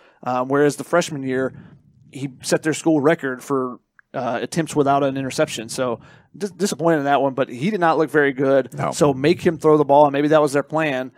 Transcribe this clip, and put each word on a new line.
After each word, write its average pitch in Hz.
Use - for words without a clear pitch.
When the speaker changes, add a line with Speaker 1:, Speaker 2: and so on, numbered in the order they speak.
Speaker 1:
um, 127
whereas 143
the 131
freshman 160
year, 131
he 135
set -
their 156
school 156
record 131
for, 127
uh, 123
attempts 156
without 139
an 135
interception. 127
So 123
dis-, 190
disappointed 165
in 139
that 139
one, 139
but 131
he 127
did 202
not 160
look 156
very 143
good. 135
Speaker 2:
No. 104
Speaker 1:
So 143
make 143
him 170
throw 156
the 147
ball, 143
and 139
maybe 147
that 156
was 143
their 139
plan. 139